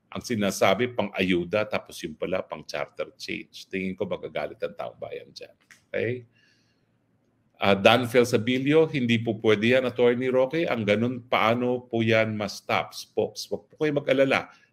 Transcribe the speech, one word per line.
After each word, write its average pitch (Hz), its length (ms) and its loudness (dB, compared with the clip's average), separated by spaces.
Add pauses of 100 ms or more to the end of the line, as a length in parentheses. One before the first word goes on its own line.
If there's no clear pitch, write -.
(120)
Ang 98 80 -10
sinasabi, 104 720 0
pang-ayuda, 95 720 0
tapos - 400 -8
yung 80 160 -12
pala, 90 240 -4
pang-charter 76 720 -10
change. - 560 -14
Tingin 92 240 -6
ko 107 80 -6
magagalit 80 560 -8
ang - 160 -8
taong 58 240 -12
bayan 71 320 -14
dyan. - 240 -20 (320)
Okay? 117 400 -6 (1300)
Ah, 98 240 2
Dan 113 320 6
Felsabilio, 131 800 2
"Hindi 117 320 0
po 113 160 -4
pwede 110 400 4
yan, 127 80 -2
Attorney 123 400 2
Roque. 131 400 2
Ang 117 160 -2
ganun, 107 400 0
paano 123 640 0
po 113 160 0
yan 110 320 2
ma-stop?" 104 560 -4
Spokes, - 560 -6
wag - 240 -8
po - 160 -4
kayo 147 80 -2
mag-alala. 135 560 0 (220)